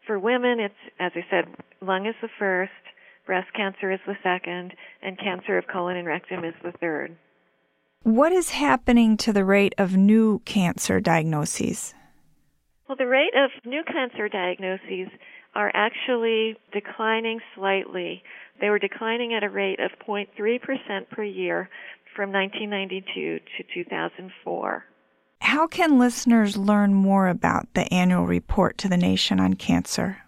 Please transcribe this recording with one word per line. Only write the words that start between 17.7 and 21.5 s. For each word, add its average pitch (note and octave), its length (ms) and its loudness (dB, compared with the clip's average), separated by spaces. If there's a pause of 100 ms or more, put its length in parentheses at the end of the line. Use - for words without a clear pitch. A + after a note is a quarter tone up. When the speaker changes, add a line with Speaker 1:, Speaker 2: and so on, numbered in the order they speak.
Speaker 1:
They G#3 100 0
were G#3 100 2
declining A3+ 540 -4
at G#3+ 100 -2
a G3+ 60 -2
rate G3 300 -4
of - 120 -2 (140)
point G3+ 300 -6
three A3+ 240 -2
percent A3 500 -8
per - 140 -10
year F#3 460 -4 (440)